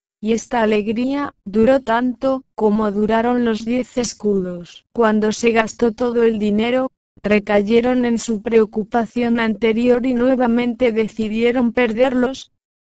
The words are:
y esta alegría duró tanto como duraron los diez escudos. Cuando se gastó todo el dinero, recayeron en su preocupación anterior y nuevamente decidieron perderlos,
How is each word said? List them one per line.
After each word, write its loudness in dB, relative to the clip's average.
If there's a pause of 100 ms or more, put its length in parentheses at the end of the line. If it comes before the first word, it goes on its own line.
(200)
y 0
esta -2
alegría -2 (100)
duró 2
tanto -2 (100)
como 0
duraron 0
los -2
diez -4
escudos. -4
Cuando 2
se 0
gastó 0
todo -2
el 2
dinero, -2 (320)
recayeron 2
en 0
su -4
preocupación 0
anterior 0
y 0
nuevamente 0
decidieron -2
perderlos, -2 (320)